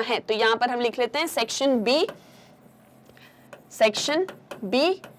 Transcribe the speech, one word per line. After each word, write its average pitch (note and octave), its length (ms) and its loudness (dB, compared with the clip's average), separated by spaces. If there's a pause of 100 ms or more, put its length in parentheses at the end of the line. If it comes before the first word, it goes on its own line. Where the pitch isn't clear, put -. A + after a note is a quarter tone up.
है। A#3 120 -2
तो - 140 -4
यहाँ A3+ 220 2
पर A#3+ 140 0
हम B3 100 -4
लिख A#3 200 -2
लेते A#3+ 200 -2
हैं E4 80 -2
सेक्शन C4 560 0
बी, C#4+ 240 2 (1600)
सेक्शन C#4+ 540 2 (380)
बी, C4+ 380 2 (180)